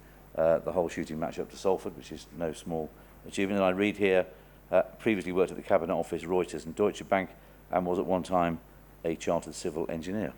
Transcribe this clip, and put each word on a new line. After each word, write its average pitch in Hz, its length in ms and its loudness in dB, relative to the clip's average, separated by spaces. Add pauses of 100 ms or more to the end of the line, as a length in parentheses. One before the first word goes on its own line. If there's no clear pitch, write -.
(360)
uh, 80 220 4
the 80 140 -4
whole 85 160 0
shooting 78 300 -6
match 78 200 -4
up - 120 -6
to - 60 -16
Salford, 95 400 0
which - 160 -16
is 78 140 -14 (100)
no 80 160 -4
small 80 380 -6 (360)
achievement. 98 340 0
And 95 60 6
I 92 40 6
read 95 260 2
here, 95 300 4 (440)
uh, 90 120 6 (160)
previously 92 340 0
worked 90 180 2
at 87 60 -10
the - 60 -8
Cabinet 87 320 2
Office, 82 300 -2
Reuters 85 420 0
and 82 80 -10
Deutsche 98 340 0
Bank, 95 220 0 (400)
and 90 160 2
was 90 120 2
at 76 80 0
one 90 160 2
time 85 360 2 (460)
a 82 120 0
chartered 82 380 -2
civil 80 340 -4
engineer. 82 500 -4